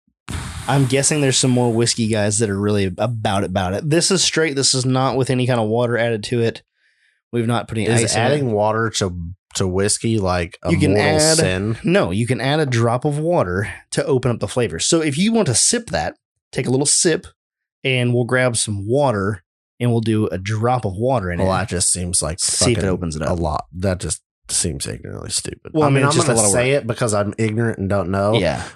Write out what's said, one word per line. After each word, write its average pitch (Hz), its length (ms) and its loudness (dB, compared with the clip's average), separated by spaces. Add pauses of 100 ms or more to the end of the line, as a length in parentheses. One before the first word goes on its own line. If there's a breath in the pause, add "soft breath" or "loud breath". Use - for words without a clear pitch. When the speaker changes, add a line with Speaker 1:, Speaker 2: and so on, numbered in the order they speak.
(680)
Speaker 1:
I'm 135 180 4
guessing 135 340 2
there's 135 180 2
some 131 120 2
more 123 220 4
whiskey 117 360 2
guys 107 300 0
that 113 120 2
are 98 100 -2
really 104 240 2
about, 104 600 -2
about 92 300 -2
it. 147 140 -4
This 160 220 2
is 185 120 2
straight. 160 320 0
This 135 200 0
is 127 120 0
not 131 300 2
with 131 140 0
any 127 160 2
kind 123 140 2
of 107 80 0
water 117 300 0
added 113 260 0
to 120 160 -2
it. 113 220 0 (680)
We've 117 140 0
not 117 220 -2
put 113 100 -6
any 104 80 -2
Speaker 2:
Is 117 180 2
Speaker 1:
ice 104 100 -2
in 110 60 0
it. 117 40 0
Speaker 2:
adding 135 280 0
water 107 380 0
to, 90 420 -4 (220)
to 98 120 -2
whiskey, 104 520 0
like, 90 440 -2
a 85 100 -2
Speaker 1:
You 92 60 2
can 92 160 4
Speaker 2:
mortal 151 220 4
Speaker 1:
add 156 220 4
Speaker 2:
sin? 98 460 0
Speaker 1:
No, 175 260 2
you 110 160 0
can 117 140 -2
add 143 200 0
a 151 60 2
drop 120 380 0
of 147 140 0
water 110 540 0 (200 loud breath)
to 147 120 -2
open 127 260 2
up 110 100 -2
the 104 80 -4
flavor. 101 300 -4
So 170 220 2
if 151 160 0
you 202 160 2
want 220 140 2
to 123 80 0
sip 233 360 0
that, 80 260 -4 (360)
take - 140 -4
a 123 40 -2
little 135 160 2
sip, 170 400 0 (560)
and 127 300 0
we'll 120 120 2
grab 123 320 0
some 101 300 -4
water, 110 560 0 (380)
and 120 100 2
we'll 117 100 2
do 107 280 2
a 92 100 -4
drop 110 460 -2
of 98 120 -4
water 113 360 0
in 87 60 -4
Speaker 2:
Well, 95 160 0
Speaker 1:
it. 92 40 0
Speaker 2:
that 92 100 -4
just 87 240 -2
seems 87 280 -2
like 80 200 -4
Speaker 1:
See - 320 -2
if 104 60 0
it - 40 -2
Speaker 2:
fucking 98 80 0
Speaker 1:
opens 87 260 -4
it 78 60 -6
up. 73 80 -2
Speaker 2:
a 87 100 -2
lot. - 320 -4
That 92 280 -2
just 80 220 -6 (260)
seems - 400 -4
ignorantly 50 420 -12
stupid. - 420 -8
Speaker 1:
Well, 156 120 4
Speaker 2:
I - 20 6
Speaker 1:
I 143 40 4
mean, 135 120 4
Speaker 2:
mean, 139 60 4
Speaker 1:
it's 147 80 2
Speaker 2:
I'm - 20 4
Speaker 1:
just - 80 2
a 131 60 2
Speaker 2:
gonna 113 80 2
Speaker 1:
lot 107 60 2
of 101 60 4
Speaker 2:
say 123 220 2
Speaker 1:
work. 143 80 0
Speaker 2:
it 113 60 -10
because 113 260 -2
I'm 101 240 0
ignorant 113 400 0
and 98 100 -2
don't 95 220 0
know. 101 240 2
Speaker 1:
Yeah. 85 420 0